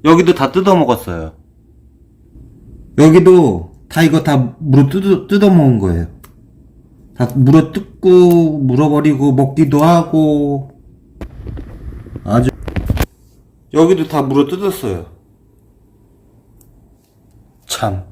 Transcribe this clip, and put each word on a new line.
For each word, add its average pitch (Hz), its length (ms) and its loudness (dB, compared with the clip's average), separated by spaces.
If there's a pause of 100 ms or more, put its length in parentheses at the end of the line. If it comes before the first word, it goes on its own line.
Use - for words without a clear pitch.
여기도 170 300 4
다 135 180 -4
뜯어먹었어요. 123 800 -2 (1700)
여기도 160 760 4 (160)
다 160 140 -2
이거 160 200 2
다 135 360 -2
물어 139 300 2
뜯어, 190 380 -2
뜯어먹은 180 520 2
거예요. 85 280 -4 (1080)
다 120 180 -2
물어 139 380 2
뜯고, 180 880 2
물어버리고, 143 760 0
먹기도 139 500 0
하고. 151 880 0 (1500)
아주. 123 260 0 (1200)
여기도 160 340 2
다 156 160 -4
물어 139 240 0
뜯었어요. 143 600 -8 (2500)
참. 98 460 -8